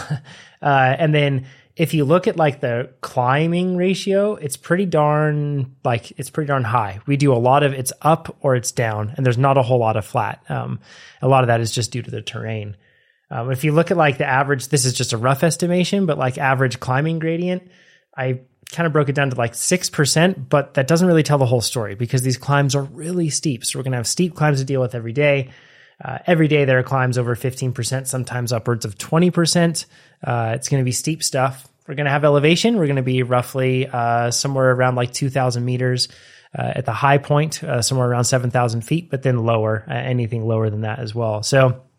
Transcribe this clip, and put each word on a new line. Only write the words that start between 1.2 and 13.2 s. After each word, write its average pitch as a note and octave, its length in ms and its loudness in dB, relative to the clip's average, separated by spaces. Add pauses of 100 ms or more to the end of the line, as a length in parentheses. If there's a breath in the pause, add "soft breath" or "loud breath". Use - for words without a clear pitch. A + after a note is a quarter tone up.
if D#3+ 180 -2
you D3+ 100 2
look E3+ 240 2
at, G#3 80 0
like, D#3 260 0
the B2 280 -4 (100)
climbing E3 800 0
ratio, G3 560 0
it's D3+ 240 -10
pretty F#3 300 -2
darn, D3 960 0
like, A#2+ 340 -2
it's C3 140 -10
pretty D3+ 160 -6
darn C3+ 160 0
high. G#2+ 420 -2
We C#3+ 100 0
do C#3 160 4
a A#2+ 60 4
lot B2+ 240 4
of, C#3 120 2
it's C3 280 -6
up D#3+ 400 0
or C3+ 140 0
it's A#2+ 160 -4
down, A2 440 -2
and C#3 80 -2
there's B2 140 2
not C#3 220 4
a - 20 6
whole B2 160 2
lot A2+ 200 2
of G#2+ 60 -4
flat. - 460 -4
Um, B2 300 -6 (420 loud breath)
a B2+ 60 0
lot C3 160 6
of A#2+ 60 2
that A#2 120 2
is A2+ 100 -4
just A#2 200 -4
due A#2+ 100 -8
to A2+ 80 -14
the A2+ 140 -10
terrain. A2 520 -10 (540)